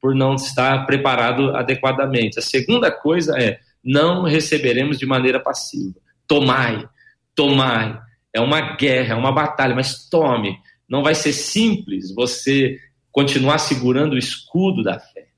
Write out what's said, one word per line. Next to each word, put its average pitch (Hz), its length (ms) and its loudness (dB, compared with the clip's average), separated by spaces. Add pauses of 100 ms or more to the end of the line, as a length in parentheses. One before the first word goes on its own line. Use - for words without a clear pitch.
por 135 80 2
não 135 220 2
estar 131 500 0
preparado 131 680 0
adequadamente. 131 800 -2
A - 60 -6
segunda 190 480 0
coisa 156 480 0
é: 113 200 0 (240)
não 160 380 2
receberemos 147 800 0
de 135 80 -6
maneira 131 320 2
passiva. - 560 -6 (320)
Tomai, 127 600 2 (460)
tomai. 131 680 2 (320)
É 110 80 -2
uma 143 360 0
guerra, 127 380 2
é 113 40 0
uma 131 140 0
batalha, 139 420 0
mas 131 340 -4
tome. 120 520 0 (280)
Não 135 140 -2
vai 156 140 2
ser 151 180 0
simples 98 800 -2
você 135 640 0 (340)
continuar 139 460 2
segurando 135 560 0
o 127 60 0
escudo 185 640 -2
da 98 160 -4
fé. - 260 -20 (120)